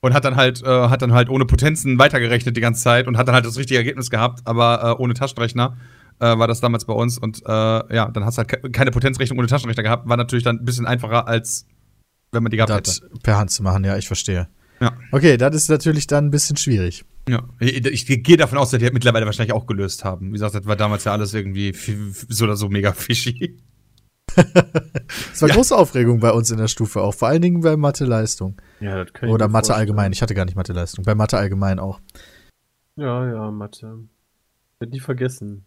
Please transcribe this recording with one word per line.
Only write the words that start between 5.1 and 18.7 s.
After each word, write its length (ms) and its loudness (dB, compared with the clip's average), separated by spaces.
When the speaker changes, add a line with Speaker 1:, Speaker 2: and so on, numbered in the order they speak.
Speaker 1:
Taschenrechner, 640 -4
äh, 180 4
war 80 4
das 140 -2
damals 240 0
bei 80 -6
uns. 260 -2
Und, 260 -8
äh, 40 -12
ja, 640 0
dann 120 -4
hast 120 -2
du 20 -6
halt 100 -2
ke-, 220 -6
keine 220 2
Potenzrechnung 480 -2
ohne 80 0
Taschenrechner 340 -2
gehabt, 260 -2
war 80 2
natürlich 280 -2
dann 140 0
ein 60 -10
bisschen 220 -2
einfacher, 400 -2
als 400 -4
wenn 140 -2
man 60 -2
die 80 -4
gehabt 120 2
Speaker 2:
Das 140 -4
Speaker 1:
hätte. 100 -20
Speaker 2:
per 160 2
Hand 120 0
zu 140 -4
machen, 200 2
ja, 120 0
ich 100 -6
verstehe. 420 -4
Speaker 1:
Ja. 120 0
Speaker 2:
Okay, 260 6
das 200 2
ist 120 -2
natürlich 380 0
dann 200 2
ein 40 2
bisschen 260 0
schwierig. 480 -2
Speaker 1:
Ja, 140 0
ich, 260 -2
ich 380 -2
gehe 140 8
davon 220 2
aus, 120 0